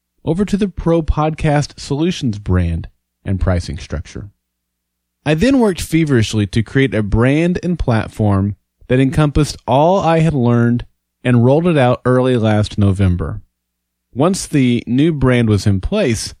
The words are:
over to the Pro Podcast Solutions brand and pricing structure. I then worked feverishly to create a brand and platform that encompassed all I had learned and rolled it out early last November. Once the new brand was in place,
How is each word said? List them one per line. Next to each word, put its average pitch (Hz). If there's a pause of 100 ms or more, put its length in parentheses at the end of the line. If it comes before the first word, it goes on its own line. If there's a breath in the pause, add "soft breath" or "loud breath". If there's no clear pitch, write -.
(240)
over 170
to 196
the 202
Pro 170
Podcast 151
Solutions 143
brand 90 (380)
and 95
pricing 90
structure. - (960)
I 151
then 247
worked 208
feverishly 123
to 117
create 135
a 107
brand 139
and 170
platform 101 (320)
that 127
encompassed 147 (100)
all 156
I 165
had 160
learned 120 (380)
and 120
rolled 151
it 165
out 123
early 127
last 107
November. 92 (720)
Once 170
the 127
new 143
brand 127
was 104
in 101
place, 165